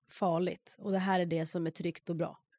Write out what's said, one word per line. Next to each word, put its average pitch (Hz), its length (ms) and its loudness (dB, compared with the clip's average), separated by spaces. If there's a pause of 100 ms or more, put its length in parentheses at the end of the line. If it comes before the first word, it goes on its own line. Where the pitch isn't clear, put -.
(120)
farligt. 175 680 0
Och 208 140 -2
det 190 60 4
här 185 220 4
är 175 60 2
det 160 200 0
som 165 200 -2
är 160 40 -2
tryggt - 400 -4
och 170 60 -2
bra. - 240 -4 (180)